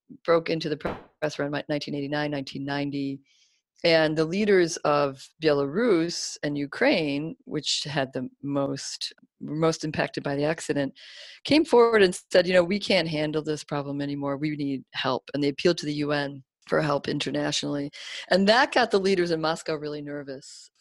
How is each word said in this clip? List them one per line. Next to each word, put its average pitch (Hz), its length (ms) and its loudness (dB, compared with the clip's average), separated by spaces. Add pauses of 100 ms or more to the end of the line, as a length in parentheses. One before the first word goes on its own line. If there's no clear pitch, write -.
(240)
broke 165 240 4
into 165 220 -2
the 151 80 -2
press - 600 -6
around 143 120 -2
mi-, 147 180 -4
nineteen 147 260 -4
eighty-nine, 147 360 -2
nineteen 139 340 -6
ninety. 143 560 -4 (640)
And 160 340 6
the 160 80 2
leaders 185 540 4
of 143 500 0 (140)
Belarus 165 1000 2
and 147 140 -2
Ukraine, 147 880 0
which - 400 -4
had 143 300 -2
the 127 160 -6 (120)
most, 139 720 -4 (300)
were 143 120 -8
most 160 300 0
impacted 147 400 -4
by 143 120 -2
the 143 80 0
accident, 143 500 -2 (500)
came 302 220 2
forward 233 360 6
and 180 160 4 (140)
said, 180 140 6
"You 185 80 2
know, 180 100 6
we 190 140 0
can't 185 300 2
handle 151 340 -2
this 151 200 -4
problem 143 380 -6
anymore. 143 380 -4
We 151 180 -4
need 139 280 -4 (100)
help." 131 300 -2 (100)
And 147 80 -2
they 143 60 2
appealed 165 300 2
to - 80 -8
the 147 80 -4 (120)
U 143 60 -2
N 143 300 -4 (240)
for 156 140 0
help 143 280 0
internationally. 147 840 -4 (400)
And 190 180 4
that 254 240 4
got 254 180 2
the 202 80 4
leaders 185 340 2
in 160 100 0
Moscow 160 320 -2
really 147 260 -8
nervous. 143 720 -12 (100)